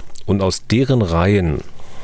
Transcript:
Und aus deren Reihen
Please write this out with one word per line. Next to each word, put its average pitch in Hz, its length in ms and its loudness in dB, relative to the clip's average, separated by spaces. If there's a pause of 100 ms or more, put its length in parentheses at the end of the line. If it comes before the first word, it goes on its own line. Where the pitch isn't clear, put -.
(260)
Und 98 160 0
aus 92 260 0
deren 127 340 2
Reihen 87 580 2 (440)